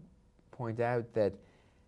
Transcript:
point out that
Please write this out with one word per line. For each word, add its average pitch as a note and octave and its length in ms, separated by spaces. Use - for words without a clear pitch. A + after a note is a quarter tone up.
point A2+ 280
out A#2 360
that G2+ 180